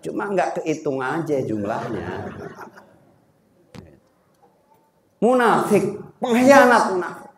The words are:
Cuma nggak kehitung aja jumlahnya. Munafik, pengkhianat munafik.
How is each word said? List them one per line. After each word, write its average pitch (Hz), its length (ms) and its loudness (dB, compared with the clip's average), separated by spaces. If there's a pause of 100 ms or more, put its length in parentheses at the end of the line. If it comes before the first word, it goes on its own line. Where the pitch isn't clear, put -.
Cuma 196 240 -8
nggak 180 320 -2
kehitung 147 400 -4
aja 143 400 -4
jumlahnya. 104 880 -6 (3000)
Munafik, 214 800 2 (220)
pengkhianat 247 720 6
munafik. - 460 -8